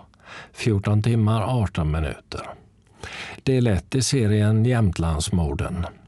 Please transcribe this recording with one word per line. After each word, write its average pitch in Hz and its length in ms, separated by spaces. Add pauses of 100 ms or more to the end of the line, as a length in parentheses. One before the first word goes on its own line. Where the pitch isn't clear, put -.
(540)
Fjorton 104 500
timmar, 113 600
arton 82 280
minuter. 76 500 (1040)
Del 127 240
ett 95 280
i 131 60
serien 107 640
Jämtlandsmorden. 82 1200 (220)